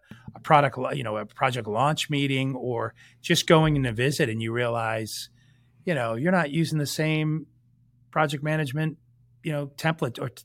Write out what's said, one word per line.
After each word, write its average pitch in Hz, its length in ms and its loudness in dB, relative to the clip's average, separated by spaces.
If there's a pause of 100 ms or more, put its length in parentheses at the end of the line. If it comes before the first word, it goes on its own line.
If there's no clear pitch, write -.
(360)
a - 60 -20
product, 143 360 4
la-, 127 140 -4
you 131 140 -4
know, 107 100 -4
a 107 100 -6
project 123 440 -4
launch 139 400 0
meeting, 135 440 0
or 117 400 -6 (280)
just - 260 0
going 156 300 6
in 135 60 0
to 120 100 0
visit 131 340 0
and 113 140 -4
you 113 100 -4
realize, 113 800 -2 (560)
you 180 100 0
know, 117 200 0
you're 156 180 0
not 165 180 2
using 160 280 0
the 143 60 -2
same 156 600 0 (680)
project 151 320 0
management, 156 540 -2 (460)
you 160 100 -4
know, 143 140 -4 (100)
template 160 420 -2
or 139 100 -6
t-, - 160 -18